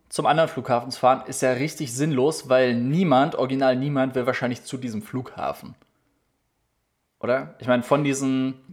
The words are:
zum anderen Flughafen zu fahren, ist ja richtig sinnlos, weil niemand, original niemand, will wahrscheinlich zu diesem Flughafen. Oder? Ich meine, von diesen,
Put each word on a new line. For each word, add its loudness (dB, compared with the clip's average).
zum -4
anderen 4
Flughafen -2
zu -10
fahren, 4
ist -6
ja 2
richtig -4
sinnlos, 0
weil 4
niemand, 2
original 2
niemand, -2
will 0
wahrscheinlich -2
zu -10
diesem -8
Flughafen. -10
Oder? -2
Ich -12
meine, 2
von 2
diesen, -2